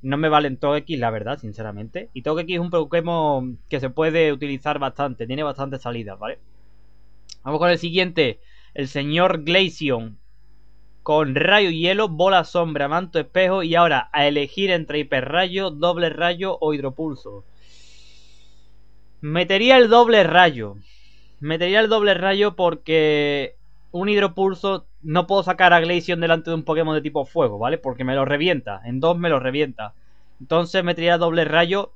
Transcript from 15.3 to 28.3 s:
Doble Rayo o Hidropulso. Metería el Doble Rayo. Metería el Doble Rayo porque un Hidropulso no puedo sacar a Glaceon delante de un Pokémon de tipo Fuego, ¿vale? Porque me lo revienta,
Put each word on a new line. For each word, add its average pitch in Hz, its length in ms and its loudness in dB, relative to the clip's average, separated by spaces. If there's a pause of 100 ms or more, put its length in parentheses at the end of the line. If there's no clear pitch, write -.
Doble 165 400 0
Rayo 175 500 -2
o 156 140 0
Hidropulso. 135 720 -8 (1800)
Metería 196 560 4
el 240 120 8
Doble 226 360 6
Rayo. 147 540 4 (600)
Metería 165 400 0
el 220 100 4
Doble 208 260 4
Rayo 196 420 0
porque 151 1000 0 (380)
un 185 160 -4
Hidropulso 196 800 0 (140)
no 170 280 -2
puedo 196 160 2
sacar 180 280 4
a 175 60 8
Glaceon 170 400 0
delante 165 320 0
de 165 60 -2
un 156 80 -4
Pokémon 156 320 0
de 151 60 -2
tipo 147 220 -4
Fuego, 131 320 0
¿vale? 127 220 -2
Porque 135 240 -8
me 131 140 -2
lo 139 80 0
revienta, 143 600 -2